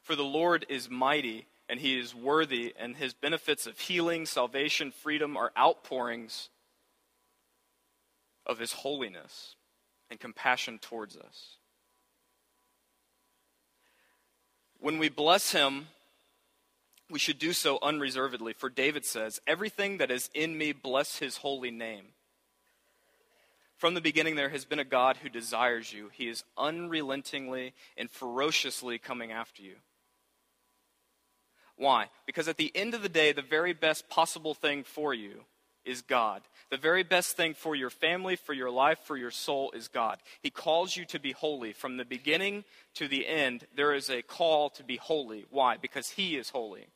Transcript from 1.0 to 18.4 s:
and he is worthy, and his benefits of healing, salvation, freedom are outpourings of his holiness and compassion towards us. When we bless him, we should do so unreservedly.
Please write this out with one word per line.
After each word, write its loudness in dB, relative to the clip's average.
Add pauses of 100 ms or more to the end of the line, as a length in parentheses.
and -4
he 2
is -6
worthy, 0
and -8
his -6
benefits -2
of -14
healing, 0
salvation, 0
freedom -2
are 0
outpourings 0 (2000)
of -4
his -6
holiness -8 (540)
and -16
compassion 0
towards -10
us. -20 (3250)
When 0
we 2
bless 4
him, 2 (1200)
we -4
should 0
do 0
so 4
unreservedly. 0